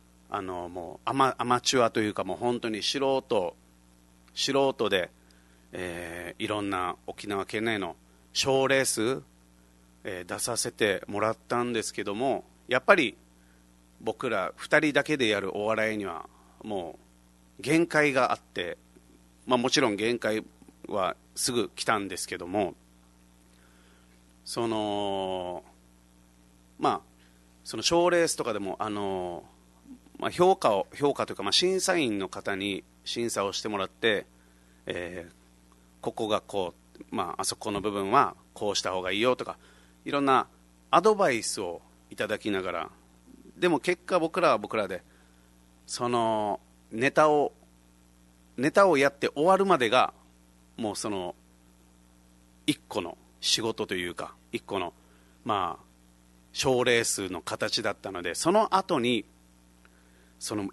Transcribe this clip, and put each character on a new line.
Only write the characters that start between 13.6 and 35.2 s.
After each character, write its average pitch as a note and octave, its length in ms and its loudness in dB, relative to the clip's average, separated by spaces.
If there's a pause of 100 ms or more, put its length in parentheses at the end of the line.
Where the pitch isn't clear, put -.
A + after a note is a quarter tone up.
僕 A2+ 280 -4
ら G2 280 0
二 - 220 4
人 D3+ 140 2
だ C#3+ 100 4
け D3+ 140 0
で B2+ 120 4
や G2+ 120 2
る F#2 160 -4
お G#2 100 -2
笑 A2 280 2
い - 20 -4
に G#2 80 -4
は E2+ 240 -8 (340)
も F#2 360 -8 (600)
う - 40 -16
限 D#3+ 240 2
界 D3+ 260 2
が B2+ 180 2
あ A#2 60 -2
っ - 40 -8
て、 F2 360 -8 (720)
ま B2+ 80 2
あ、 B2 40 6
も B2+ 120 0
ち D3+ 100 2
ろ C3 80 4
ん G#2 80 -2
限 A2+ 220 -2
界 A2 260 -2 (440)
は F#2 280 -2 (180)
す - 180 -2
ぐ A#2 220 0
来 - 100 -8
た A2+ 140 2
ん G2+ 100 -6
で F2+ 80 -10
す - 120 -8
け F#2 100 -8
ど F2 80 -10
も、 F#2 280 0 (1700)
そ A#2 240 -2
の、 G2 960 -4 (1160)
ま C#3+ 120 2
あ、 F#2 100 0 (640)
そ - 120 -10
の A2+ 60 -6
賞 E3+ 280 4
レ E3+ 140 4
ー D#3 40 2
ス - 80 -2
と C#3+ 80 -2
か A#2 80 -2
で G#2 60 -2
も、 G2 200 -4
あ G#2+ 120 -2
の、 F#2+ 540 -4 (760)
ま - 100 -2
あ、 - 20 -8
評 F3+ 240 6
価 C3 180 2
を、 G2 220 0
評 C#3 200 0
価 A2 120 -2
と - 60 -8
い - 20 -10
う - 20 -18
か、 G2 60 -8
ま G2+ 60 -2
あ、 G2 40 -4
審 F#3 280 2
査 F3+ 160 0
員 A#2+ 220 0
の F#2+ 100 -4
方 G2+ 280 -6
に F#2+ 280 -4 (200)
審 A#2 260 -4
査 G2+ 160 -2
を F#2+ 60 -4
し - 100 -6
て A#2 60 -6
も G#2 100 -4
ら F#2+ 80 -2
っ - 20 -6
て、 G#2+ 380 0 (600)
え F2 420 -8